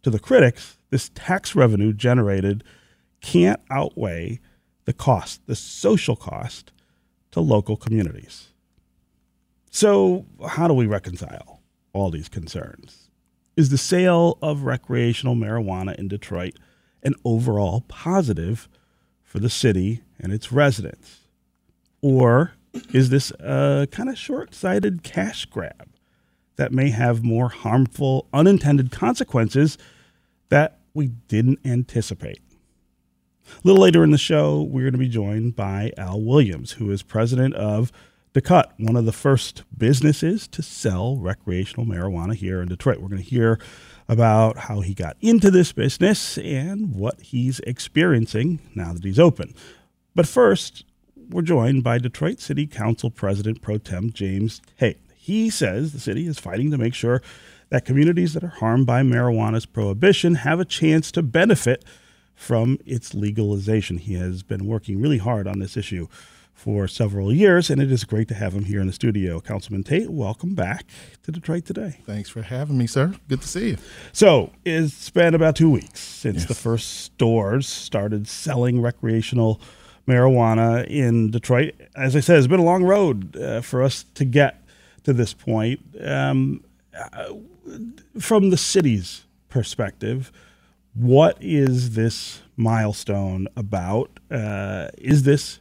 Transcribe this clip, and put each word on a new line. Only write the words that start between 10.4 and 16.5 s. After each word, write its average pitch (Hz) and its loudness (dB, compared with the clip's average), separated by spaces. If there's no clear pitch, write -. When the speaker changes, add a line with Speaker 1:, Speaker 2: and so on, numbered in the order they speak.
Speaker 1:
how 165 -2
do 165 4
we 120 2
reconcile - -8
all 98 -2
these 76 -8
concerns? - -14
Is 143 4
the 139 2
sale 180 2
of 147 -6
recreational 123 -2
marijuana 104 -4
in 98 -10
Detroit 92 -8